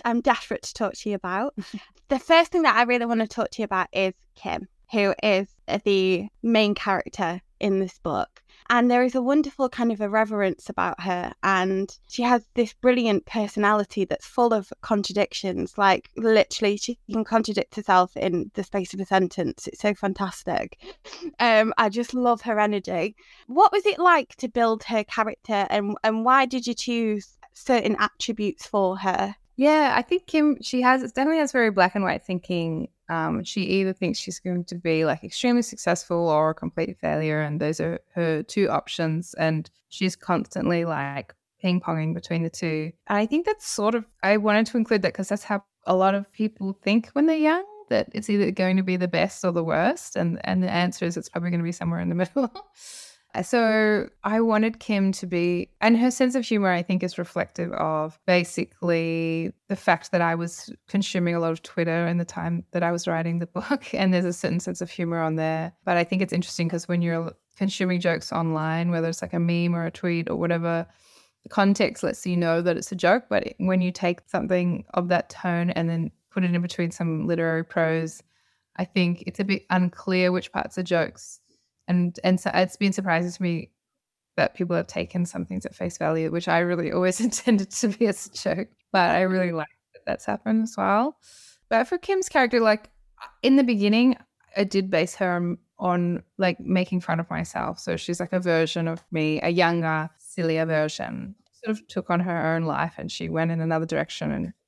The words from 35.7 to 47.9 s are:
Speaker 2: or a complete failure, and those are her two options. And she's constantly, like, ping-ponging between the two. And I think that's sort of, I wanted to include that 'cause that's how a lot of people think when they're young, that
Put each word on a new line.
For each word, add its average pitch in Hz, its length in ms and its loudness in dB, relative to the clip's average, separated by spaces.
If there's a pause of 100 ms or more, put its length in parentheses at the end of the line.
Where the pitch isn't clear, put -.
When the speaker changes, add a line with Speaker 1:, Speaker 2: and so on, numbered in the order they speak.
Speaker 2:
or 156 220 2
a - 20 -6
complete 165 440 -6
failure, 156 440 -2
and 151 180 -4
those 156 220 -2
are 165 180 -4 (160)
her 160 260 0
two - 280 0
options. 160 640 -4
And 160 360 -2 (200)
she's - 260 -2
constantly, 170 720 -2
like, 139 500 -6 (260)
ping-ponging 165 520 0
between 165 300 -4
the 165 60 -2
two. 156 440 -4 (140)
And 302 100 0
I - 80 2
think 320 200 -2
that's 427 220 -4
sort 220 280 0
of, 226 100 -4 (180)
I 202 140 4
wanted 214 300 4
to - 100 -2
include 220 240 2
that 180 120 0
'cause 190 140 -6
that's 202 160 -4
how 202 180 -4 (240)
a 190 80 2
lot 190 220 4
of 202 160 -6
people 202 500 -4
think 220 260 0
when 285 180 2
they're 320 100 4
young, 311 300 2 (240)
that - 240 2